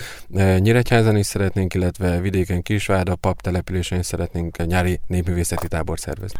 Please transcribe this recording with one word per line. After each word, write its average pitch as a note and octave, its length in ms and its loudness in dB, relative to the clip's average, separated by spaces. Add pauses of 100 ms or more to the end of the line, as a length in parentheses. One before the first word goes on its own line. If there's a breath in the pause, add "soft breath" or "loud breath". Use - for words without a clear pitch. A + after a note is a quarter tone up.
(340 loud breath)
Ö, F#2+ 240 4
Nyíregyházan A2+ 600 4
is G2+ 80 2
szeretnénk, G2 480 -2
illetve F2+ 460 0
vidéken, F2+ 420 0
Kisvárda, F#2+ 540 0
Pap F#2 260 -2
településen F2+ 580 -2
is F2+ 60 -2
szeretnénk E2+ 600 -4
nyári F2+ 420 0
népművészeti F2 600 0
tábort D#2+ 340 -4
szervezni. - 380 -6